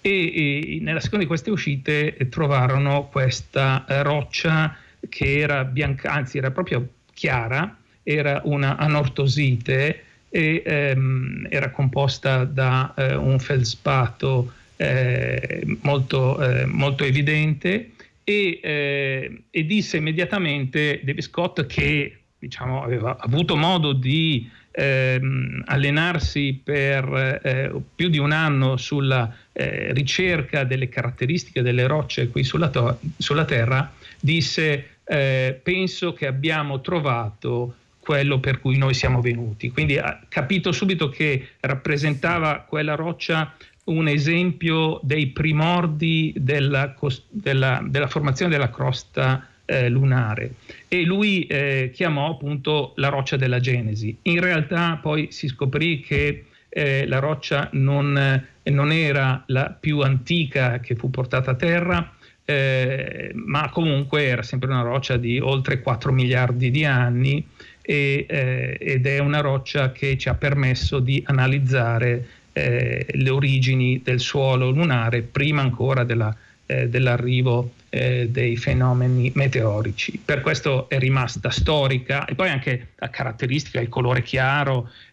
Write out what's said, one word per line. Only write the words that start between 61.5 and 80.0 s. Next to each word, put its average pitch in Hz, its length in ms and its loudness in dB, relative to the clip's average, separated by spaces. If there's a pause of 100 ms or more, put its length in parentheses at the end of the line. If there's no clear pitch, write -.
a - 20 2
terra, 175 600 0 (320)
eh, 135 880 -2
ma - 360 -2
comunque 147 540 2
era 123 180 0
sempre 127 260 -4
una 127 140 0
roccia 127 340 0
di 120 220 0
oltre 135 420 0
quattro 131 320 -2
miliardi 123 580 2
di 151 140 2
anni 131 640 2 (340)
e, 143 480 0
eh, 127 500 -2
ed 131 280 0
è 139 120 2
una 143 220 2
roccia 135 520 0
che 135 260 -2
ci - 100 -2
ha 123 60 2
permesso 139 640 0
di 131 280 2
analizzare, 123 1000 2 (260)
eh, 123 580 0
le 131 200 2
origini 131 720 2
del 127 160 0
suolo 131 480 2
lunare 123 540 2
prima 143 400 0
ancora 131 420 0
della, 113 320 0 (300)
eh, 127 220 0
dell'arrivo, 123 840 2 (160)
eh, 123 400 0
dei 120 280 0
fenomeni 127 800 2
meteorici. 113 880 0